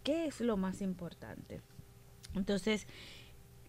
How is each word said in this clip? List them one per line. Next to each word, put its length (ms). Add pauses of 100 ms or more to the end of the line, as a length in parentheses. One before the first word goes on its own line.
¿qué 240
es 140
lo 160
más 240
importante? 800 (760)
Entonces, 520 (840)